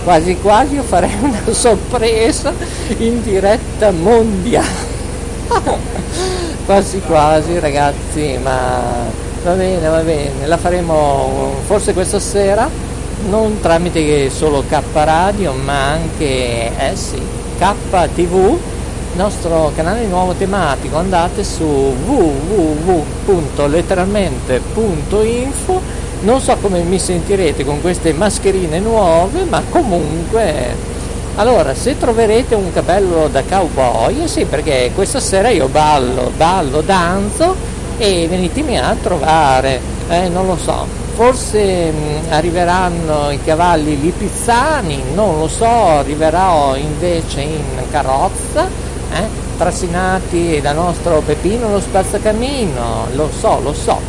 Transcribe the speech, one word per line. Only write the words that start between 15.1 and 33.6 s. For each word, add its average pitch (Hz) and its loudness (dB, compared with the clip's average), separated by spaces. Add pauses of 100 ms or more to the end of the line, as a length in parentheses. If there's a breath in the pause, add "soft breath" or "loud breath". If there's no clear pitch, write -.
ma 135 -2
anche, 131 -2
eh 143 -2
sì, - -6 (380)
K 185 2 (420)
T 170 2
V, 190 4 (560)
nostro 175 0
canale 180 -2
nuovo 180 0
tematico. 175 -2
Andate 180 0
su - -4
w 139 0
w 160 2
w 175 2 (220)
punto 160 0
letteralmente 175 0 (140)
punto 202 0
info. 254 0 (420 loud breath)
Non 233 2
so 233 2
come 190 0
mi 170 0
sentirete 175 0
con 143 -2
queste 170 0
mascherine 180 0
nuove, 196 2
ma - 0
comunque, 165 -2 (420)
allora, 202 4
se 277 -2
troverete 226 2
un 185 -2
cappello 175 2
da 131 2
cowboy, 139 2